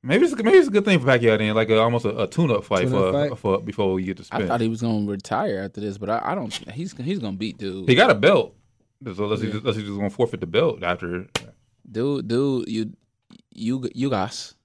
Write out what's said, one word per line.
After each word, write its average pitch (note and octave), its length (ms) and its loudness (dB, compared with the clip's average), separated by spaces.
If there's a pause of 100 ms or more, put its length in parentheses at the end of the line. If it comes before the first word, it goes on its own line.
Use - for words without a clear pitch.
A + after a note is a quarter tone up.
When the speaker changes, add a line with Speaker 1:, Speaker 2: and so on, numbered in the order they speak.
Speaker 1:
Maybe F#3+ 260 2
it's, C#4 100 -2
maybe A3+ 200 6
it's D#4+ 120 8
a - 20 -4
good G3+ 140 2
thing F#3+ 160 4
for B2 60 -2
Pacquiao A#2 320 4
then, G#2+ 180 0
like A2 140 2
a, A2 100 6
almost A#2 240 2
a, A2 180 -2
a G2 60 0
tune-up C3 360 0
fight F#2+ 200 0
Speaker 2:
Tune-up B2+ 160 0
Speaker 1:
for, F#2+ 120 2
Speaker 2:
fight? C#3+ 260 -2
Speaker 1:
for G2 220 0
before G2+ 320 -2
we F#2+ 120 -2
get F#2 140 -6
to - 120 -18
Speaker 3:
I G#2+ 80 -6
Speaker 1:
spin. G2+ 100 -2
Speaker 3:
thought A#2 120 0
he A2+ 80 0
was A2+ 120 -4
gonna G#2+ 300 -2
retire G2+ 540 -4
after G2+ 160 -12
this, G2+ 180 -8
but G2+ 100 -8
I, G#2+ 160 -2
I E3 120 -2
don't. A#2+ 180 -8 (160)
He's, E3 260 -10
he's D#3+ 220 -6
gonna G#2 180 -6
beat G#2 220 -8
dude. F#2+ 300 -6
Speaker 1:
He B2+ 80 6
got A3 140 6
a - 40 6
belt, C#3 400 2 (500)
so G#2 200 -6
unless G#2 160 -2
he A2 80 -4
Speaker 3:
Yeah. G2+ 60 -6
Speaker 1:
just, G#2+ 100 -8
unless A2 120 0
he's G#2+ 100 -8
just G2+ 100 -8
gonna G2+ 140 -2
forfeit A#2 300 -2
the F2+ 60 -6
belt F2+ 380 -2
after. F2 420 -4 (640)
Speaker 3:
Dude, C3 380 -4
dude, C3 400 -2
you, A2 240 -4 (580)
you, A#2+ 300 -6
Ugas. A#2+ 760 -4 (100)